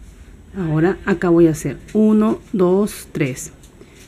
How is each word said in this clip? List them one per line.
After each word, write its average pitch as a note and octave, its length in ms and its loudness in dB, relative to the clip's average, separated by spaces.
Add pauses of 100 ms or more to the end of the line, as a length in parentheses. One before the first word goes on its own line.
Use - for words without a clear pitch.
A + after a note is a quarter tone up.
(560)
Ahora E3+ 480 -2
acá F#3+ 240 -2
voy E3+ 180 6
a D#3+ 60 0
hacer D3 260 -8 (140)
uno, G#3+ 460 2 (140)
dos, F#3+ 600 0
tres. C3+ 400 -6 (560)